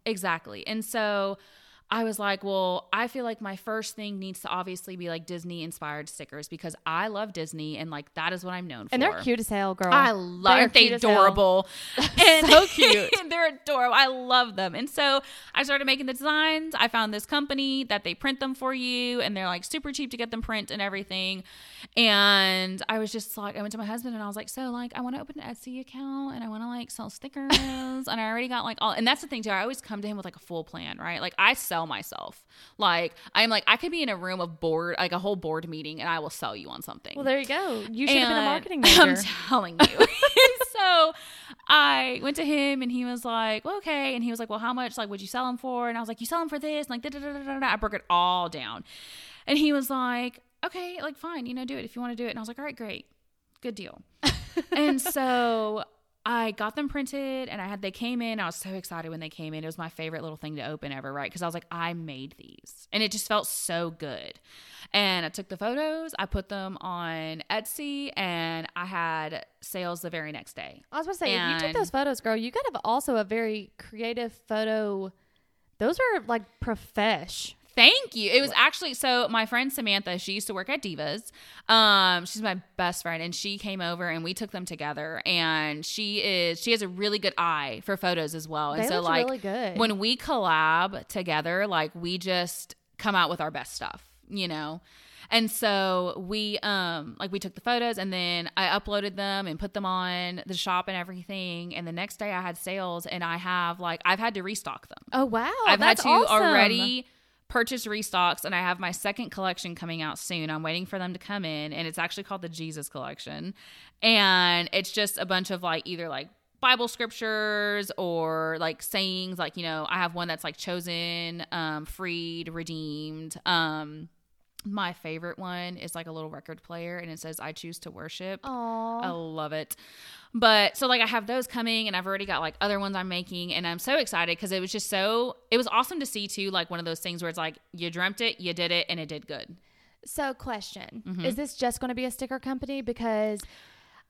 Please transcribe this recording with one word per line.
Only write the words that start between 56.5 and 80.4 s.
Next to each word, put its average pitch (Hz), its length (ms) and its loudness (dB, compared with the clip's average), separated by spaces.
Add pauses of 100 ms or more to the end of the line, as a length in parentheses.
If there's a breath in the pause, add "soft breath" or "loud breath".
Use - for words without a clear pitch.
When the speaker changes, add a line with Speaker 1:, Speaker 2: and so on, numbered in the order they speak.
Speaker 1:
got 208 240 -4
them 294 140 -2
printed 269 600 -4
and - 140 -8
I 190 60 -8
had, 202 140 -8
they 190 100 -4
came 240 280 -4
in. 226 200 -2
I 185 60 -2
was 170 100 -6
so 196 180 -10
excited 170 360 -8
when 160 100 -10
they 156 80 -8
came 156 260 -10
in. 156 80 -6
It 160 60 -8
was 160 100 -10
my 165 100 -8
favorite 160 340 -8
little 156 140 -10
thing 156 200 -10
to 123 100 -8
open 143 240 -8
ever, 135 220 -8
right? 139 200 -6
'Cause 170 80 -10
I 175 60 -4
was 165 80 -4
like, 170 160 -10
"I 170 240 -4
made 160 420 -10
these." - 560 -20
And 208 100 0
it 208 100 0
just 214 160 -6
felt 214 180 2
so 170 460 -2
good. 131 480 -10 (520 loud breath)
And 190 320 4
I 156 40 -2
took - 200 -10
the 190 80 -8
photos, 311 640 -2
I 196 80 -2
put 196 220 -6
them 190 320 -8
on 165 720 -6
Etsy, 277 640 -6
and 165 580 -4
I 175 120 -6
had 160 600 -4 (140)
sales 175 400 -6
the 170 100 -8
very 156 220 -8
next - 220 -14
day. - 360 -14
Speaker 2:
I 285 80 -6
was 320 80 -4
gonna 370 100 -6
say, 311 180 0
if - 80 0
you 170 160 0
took 320 100 -2
Speaker 1:
And 320 80 -4
Speaker 2:
those 381 140 0
photos, 269 300 0
girl, 220 160 0
you 226 140 -4
got 554 160 -2
a, 302 180 -4
also 247 320 0
a 214 80 2
very 214 540 -4
creative 233 540 -6
photo. 214 800 -2 (640)
Those 285 220 2
are, 466 260 2
like, 226 160 0 (180)
profesh. 208 920 -2 (220)
Speaker 1:
Thank 403 420 8
you. 208 140 0
It 247 100 8
was 277 160 0
actually, 294 380 4
so 247 340 2
my 220 160 2
friend 247 260 0
Samantha, 202 480 0
she 196 140 -6
used 202 140 -6